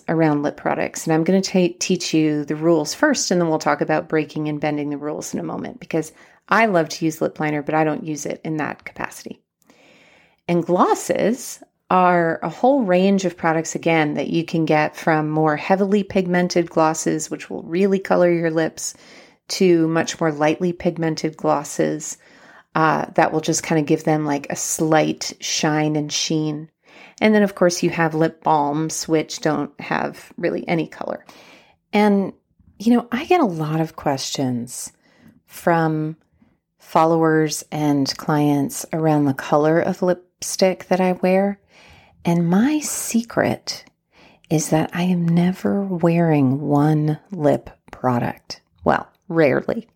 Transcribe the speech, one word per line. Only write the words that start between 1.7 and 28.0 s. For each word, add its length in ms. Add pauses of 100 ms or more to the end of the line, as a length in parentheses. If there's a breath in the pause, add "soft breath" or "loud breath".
teach 340
you 320
the 100
rules 380
first, 360
and 120
then 80
we'll 100
talk 220
about 260
breaking 400
and 140
bending 280
the 80
rules 360
in 60
a 40
moment, 360
because 340 (340 soft breath)
I 200
love 220
to 160
use 140
lip 200
liner, 220
but 140
I 80
don't 220
use 200
it 200
in 120
that 280
capacity. 560 (1080 soft breath)
And 180
glosses 960 (280)
are 520
a 80
whole 340
range 420
of 100
products, 400
again, 380
that 160
you 160
can 180
get 320
from 340
more 280
heavily 460
pigmented 680
glosses, 600
which 200
will 140
really 360
color 320
your 200
lips, 420 (560 loud breath)
to 400
much 320
more 100
lightly 400
pigmented 640
glosses, 800 (580 loud breath)
uh, 400
that 180
will 80
just 220
kinda 180
give 240
them, 200
like, 240
a 60
slight 880
shine 560
and 160
sheen. 560 (500 loud breath)
And 140
then, 80
of 140
course, 260
you 80
have 240